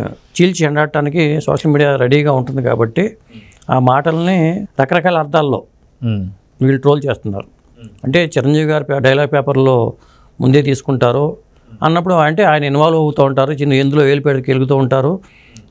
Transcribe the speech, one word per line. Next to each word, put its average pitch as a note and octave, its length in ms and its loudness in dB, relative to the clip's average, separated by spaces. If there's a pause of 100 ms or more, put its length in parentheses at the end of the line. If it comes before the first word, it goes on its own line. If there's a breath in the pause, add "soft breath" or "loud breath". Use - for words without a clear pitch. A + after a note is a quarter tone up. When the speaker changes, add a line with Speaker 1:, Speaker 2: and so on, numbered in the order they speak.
Speaker 1:
చీల్చి E3+ 560 -2
ఎండాడటానికి D3+ 760 0
సోషల్ D3 320 0
మీడియా C#3+ 240 2
రెడీగా C#3 360 2
ఉంటుంది C3 300 -2
కాబట్టి A#2 400 -2
Speaker 2:
Hmm. - 720 -8
Speaker 1:
ఆ B2+ 40 2
మాటల్ని E3 880 0 (140)
రకరకాల E3+ 380 0
అర్థాల్లో D3 440 -2 (420)
Speaker 2:
Hmm. G#2+ 200 -4 (380)
Speaker 1:
వీళ్ళు C3+ 180 2
ట్రోల్ C#3+ 300 2
చేస్తున్నారు. G2+ 440 -10 (260)
Speaker 2:
Hmm. A#2 120 -20 (120)
Speaker 1:
అంటే E3 220 0
చిరంజీవి D3+ 380 0
గారు D3+ 200 -2
పే-, C#3 140 -4
డైలాగ్ C3+ 340 2
పేపర్లో C3+ 600 0 (480 soft breath)
ముందే C3 220 4
తీసుకుంటారు C3 720 -2
Speaker 2:
Hmm. - 460 -20
Speaker 1:
అన్నప్పుడు E3+ 320 0
అంటే D#3+ 280 2
ఆయన D3+ 220 2
ఇన్వాల్వ్ D3+ 340 2
అవుతూ D3+ 260 2
ఉంటారు, C3+ 280 0
చిన్న C#3+ 200 0
ఎందులో C#3 300 2
వేలు C#3+ 180 2
పెడికి C#3 300 -2
వెలుగుతూ C3 260 0
ఉంటారు. C3+ 440 0
Speaker 2:
Hmm. - 500 -20